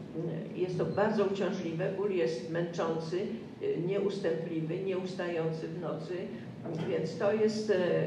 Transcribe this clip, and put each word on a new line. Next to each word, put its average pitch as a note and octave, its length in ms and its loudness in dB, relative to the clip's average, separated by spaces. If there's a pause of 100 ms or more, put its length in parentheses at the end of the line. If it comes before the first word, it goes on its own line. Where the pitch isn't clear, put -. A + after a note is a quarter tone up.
(560)
Jest F3 220 0
to D#3+ 60 2
bardzo G#3 400 4
uciążliwe, F#3+ 720 0
ból G3 140 0
jest E3 400 0
męczący, E3+ 640 0 (460)
e, D#3+ 180 0
nieustępliwy, E3+ 960 0
nieustający F3 920 -2
w - 120 -6
nocy, D#3 340 -4 (720)
więc E3 300 0
to G#3 140 4
jest, G#3+ 380 2
e, G3 40 6 (320)